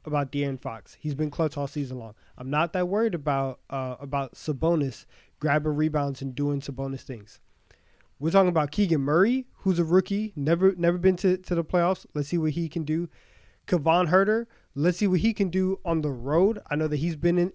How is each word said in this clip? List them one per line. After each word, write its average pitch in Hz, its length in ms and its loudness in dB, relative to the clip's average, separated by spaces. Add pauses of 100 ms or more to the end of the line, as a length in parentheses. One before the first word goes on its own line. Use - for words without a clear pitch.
about 143 280 -4
De'Aaron 139 280 -4
Fox. 113 380 -12
He's 151 160 -6
been 151 160 -4
clutch 156 260 -2
all 143 120 -4
season 131 320 -6
long. 113 140 -14 (220)
I'm 131 140 -10
not 151 220 0
that 180 160 -2
worried 208 260 0
about, 139 460 -2 (100)
uh, 131 300 -6
about 139 340 -6
Sabonis 151 720 -2 (320)
grabbing 147 380 0
rebounds 147 440 0
and 135 140 -6
doing 143 260 -2
Sabonis 135 420 -8
things. 107 360 -14 (800)
We're 156 120 -2
talking 190 180 6
about 156 220 2
Keegan 165 320 2
Murray, 202 440 2 (120)
who's 180 200 0
a 170 60 2
rookie, 196 500 0
never, 170 400 2
never 175 220 2
been 180 200 2
to, 185 200 2
to 185 180 -6
the 170 80 2
playoffs. 175 520 0
Let's 147 140 -4
see 175 100 0
what 156 140 0
he 165 140 -4
can 160 180 -6
do. 160 260 -4 (560)
Kevon 165 420 2
Huerter, 202 380 4 (280)
let's 170 220 2
see 208 100 0
what 180 140 2
he 214 140 2
can 190 160 0
do 185 340 0
on 165 160 0
the 147 100 -2
road. 156 480 0 (120)
I 147 60 0
know 156 120 0
that 147 80 -2
he's 160 200 -2
been 175 200 2
in, 175 180 2